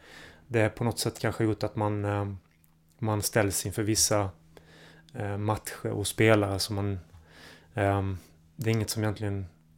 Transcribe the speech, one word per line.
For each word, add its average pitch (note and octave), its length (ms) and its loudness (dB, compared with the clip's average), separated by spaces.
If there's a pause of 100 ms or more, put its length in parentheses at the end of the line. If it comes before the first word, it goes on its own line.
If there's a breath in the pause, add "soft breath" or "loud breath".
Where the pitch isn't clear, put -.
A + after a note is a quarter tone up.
(480 soft breath)
Det A#2 140 2
är G#2+ 80 6
på - 140 -6
något A#2 160 0
sätt - 200 -2
kanske A2+ 240 0
gjort A2 200 2
att G#2+ 120 -2
man, G#2 300 0
eh, G2+ 200 0 (760)
man G#2+ 220 0
ställs G2+ 440 2
inför G#2+ 180 -4
vissa, G#2 460 2 (840 soft breath)
eh, G2+ 240 -4
matcher G#2 540 -4
och G#2 160 -2
spelare G#2 520 4
som G#2+ 160 -4
man, G2+ 240 -2 (720 soft breath)
ehm, G2 440 0 (380 soft breath)
det - 140 -2
är - 40 4
inget A2 160 0
som A2 140 -2
egentligen G2+ 420 -2 (320)